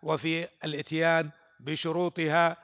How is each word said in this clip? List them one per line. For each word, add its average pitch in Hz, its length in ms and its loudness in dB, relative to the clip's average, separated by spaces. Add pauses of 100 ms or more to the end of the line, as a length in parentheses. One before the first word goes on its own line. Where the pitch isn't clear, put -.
وفي 160 440 -2 (160)
الإتيان 160 640 0 (300)
بشروطها 165 1040 0